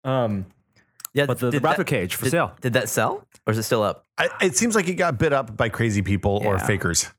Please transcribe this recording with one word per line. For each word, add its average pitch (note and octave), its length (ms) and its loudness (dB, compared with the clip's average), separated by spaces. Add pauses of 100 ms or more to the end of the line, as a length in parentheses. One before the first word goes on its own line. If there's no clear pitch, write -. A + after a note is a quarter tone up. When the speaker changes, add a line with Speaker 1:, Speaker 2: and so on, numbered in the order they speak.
Speaker 1:
Um, A#2 420 -2 (680)
Speaker 2:
Yeah, C#3+ 120 2
Speaker 1:
but B2+ 140 -2
the, B2 120 0
Speaker 2:
did C3+ 120 0
Speaker 1:
the D#3 40 2
Raptor E3+ 100 2
Speaker 2:
that, F#3 100 -2
Speaker 1:
cage G#2+ 280 -2
for A#2+ 100 -6
Speaker 2:
did, C3 60 2
Speaker 1:
sale. E3 300 0
Speaker 2:
did B2 120 -2
that A#2+ 160 2
sell, - 360 -2 (220)
or A2 40 0
is A2 60 0
it A2+ 60 -2
still A2 200 2
up? F#2 220 -2 (120)
Speaker 3:
I, E3+ 120 0 (120)
it F#3+ 160 2
seems A3+ 180 0
like F#3 120 2
it F3+ 80 -2
got E3+ 220 -2
bid D#3 160 2
up A#2+ 240 -2
by A#2 120 0
crazy G#2+ 320 0
people G2+ 440 0
or G2+ 100 2
Speaker 1:
Yeah. F#2 100 -2
Speaker 3:
fakers. - 540 0